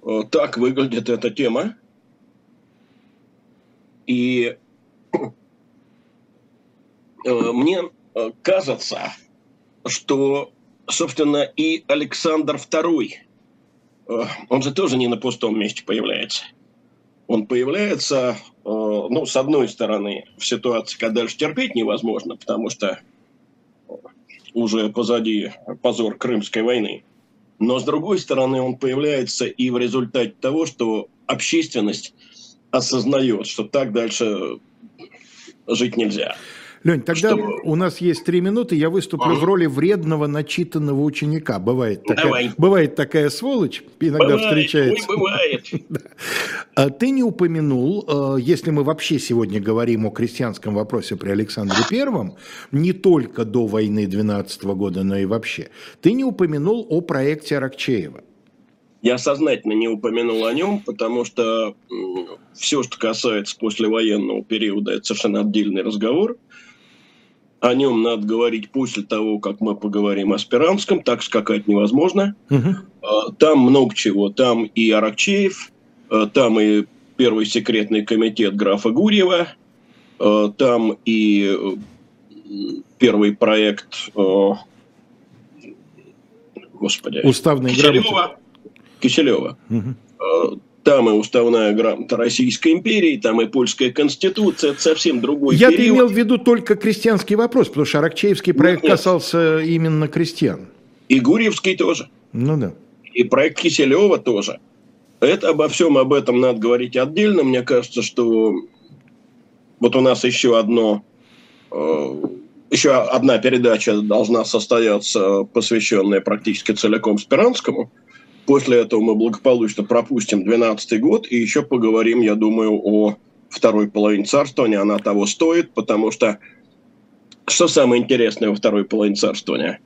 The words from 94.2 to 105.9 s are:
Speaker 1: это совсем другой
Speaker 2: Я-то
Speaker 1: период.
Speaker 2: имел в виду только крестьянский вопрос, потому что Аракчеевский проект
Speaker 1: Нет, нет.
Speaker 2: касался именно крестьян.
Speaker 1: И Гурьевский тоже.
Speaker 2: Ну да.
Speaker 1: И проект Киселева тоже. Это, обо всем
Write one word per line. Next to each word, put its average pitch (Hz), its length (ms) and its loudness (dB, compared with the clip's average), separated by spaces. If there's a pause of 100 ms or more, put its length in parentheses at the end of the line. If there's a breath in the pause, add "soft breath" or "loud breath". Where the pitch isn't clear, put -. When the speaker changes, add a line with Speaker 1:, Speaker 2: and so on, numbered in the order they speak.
Speaker 1:
это 139 100 -8
совсем 156 380 2
другой 139 360 2
Speaker 2:
Я-то 262 200 8
Speaker 1:
период. 240 200 4
Speaker 2:
имел 247 120 6
в 202 40 -2
виду 226 260 2
только 233 360 2
крестьянский 208 640 0
вопрос, 240 320 2
потому 147 180 0
что - 120 0
Аракчеевский 170 560 0
проект 160 280 4
Speaker 1:
Нет, 156 80 4
нет. - 80 8
Speaker 2:
касался 165 600 2
именно 160 480 0
крестьян. 160 600 -2 (400)
Speaker 1:
И 131 120 6
Гурьевский 190 560 2
тоже. - 320 -2 (240)
Speaker 2:
Ну 131 240 0
да. 107 160 -2 (400)
Speaker 1:
И 120 120 2
проект 135 360 0
Киселева 160 580 2
тоже. 104 400 -2 (640)
Это, 170 300 2
обо 151 180 2
всем 151 300 2